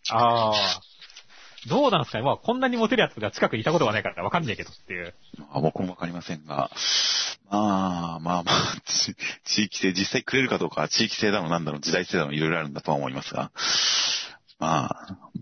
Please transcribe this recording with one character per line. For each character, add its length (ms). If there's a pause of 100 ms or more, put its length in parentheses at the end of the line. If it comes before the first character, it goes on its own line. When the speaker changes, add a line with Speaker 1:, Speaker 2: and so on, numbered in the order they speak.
Speaker 1:
あ 440
ー。 360 (800)
ど 220
う 20
な 100
ん 40
す 60
か 80
ね。 40
ま 100
あ、 40
こ 160
ん 60
な 100
に 80
モ 100
テ 80
る 60
や 80
つ 100
が 120
近 180
く 60
に 80
い 20
た 80
こ 60
と 60
が 60
な 80
い 40
か 60
ら 140
わ 80
か 80
ん 60
ね 80
え 20
け 80
ど 80
っ 40 (120)
て 60
い 80
う。 120 (240)
Speaker 2:
ま 180
あ、 40
僕 240
も 60
わ 80
か 80
り 80
ま 80
せ 140
ん 100
が。 260 (800)
ま 680
あ、 40
ま 200
あ 40
ま 80
あ、 340
ち-、 300 (280)
地 220
域 140
性、 120
実 220
際 100
く 140
れ 60
る 60
か 80
ど 100
う 20
か、 180
地 180
域 100
性 160
だ 100
の、 80
な 100
ん 60
だ 60
の、 80
時 120
代 140
性 120
だ 80
の、 60
い 80
ろ 80
い 40
ろ 80
あ 20
る 80
ん 40
だ 80
と 100
は 60
思 120
い 40
ま 100
す 100
が。 180 (1080)
ま 260
あ、 320 (240)